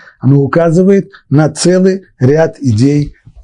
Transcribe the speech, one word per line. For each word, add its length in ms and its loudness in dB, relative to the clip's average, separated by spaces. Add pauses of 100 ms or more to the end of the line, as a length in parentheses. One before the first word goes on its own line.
(200)
оно 220 2
указывает 680 0 (200)
на 200 0
целый 540 -2 (160)
ряд 400 0
идей 540 -2 (300)